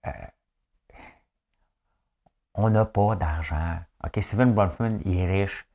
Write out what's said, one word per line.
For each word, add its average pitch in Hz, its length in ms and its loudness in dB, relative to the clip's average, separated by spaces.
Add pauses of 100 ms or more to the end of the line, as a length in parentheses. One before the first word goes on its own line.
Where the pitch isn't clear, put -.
Euh, - 60 -8 (2500)
on 107 140 2
n'a 107 140 4
pas 104 320 2
d'argent. 80 640 -4 (240)
OK, - 180 -6
Steven 120 320 2
Bronfman, 107 520 0
il 92 120 0
est 90 100 0
riche. 98 480 -2